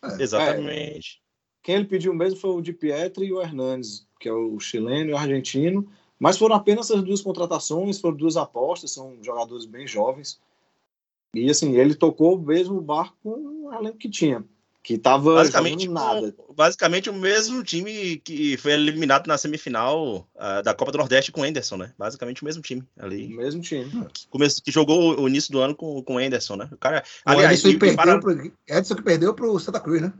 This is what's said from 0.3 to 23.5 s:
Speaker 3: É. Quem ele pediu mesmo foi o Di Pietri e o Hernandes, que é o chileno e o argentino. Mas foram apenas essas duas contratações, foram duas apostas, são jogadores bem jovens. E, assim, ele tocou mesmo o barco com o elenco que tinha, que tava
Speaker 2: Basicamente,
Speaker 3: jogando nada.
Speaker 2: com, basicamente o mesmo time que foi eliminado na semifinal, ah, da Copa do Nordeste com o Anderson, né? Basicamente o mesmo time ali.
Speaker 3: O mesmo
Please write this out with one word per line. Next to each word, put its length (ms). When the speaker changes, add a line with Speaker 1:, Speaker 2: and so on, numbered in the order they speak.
Speaker 3:
É. 40
Quem 140
ele 100
pediu 280
mesmo 260
foi 120
o 100
Di 100
Pietri 540
e 80
o 80
Hernandes, 640
que 120
é 20
o 300
chileno 480
e 40
o 40
argentino. 760
Mas 200
foram 180
apenas 340
essas 140
duas 180
contratações, 800
foram 160
duas 220
apostas, 540
são 300
jogadores 440
bem 200
jovens. 540
E, 140
assim, 260
ele 180
tocou 460
mesmo 380
o 40
barco 400
com 460
o 60
elenco 240
que 120
tinha, 340
que 160
tava 380
Speaker 2:
Basicamente, 500
Speaker 3:
jogando 80
nada. 380
Speaker 2:
com, 220
basicamente 560
o 40
mesmo 500
time 540
que 400
foi 140
eliminado 560
na 100
semifinal, 1000
ah, 260
da 120
Copa 180
do 60
Nordeste 340
com 100
o 20
Anderson, 340
né? 200
Basicamente 440
o 40
mesmo 180
time 200
ali. 300
Speaker 3:
O 100
mesmo 240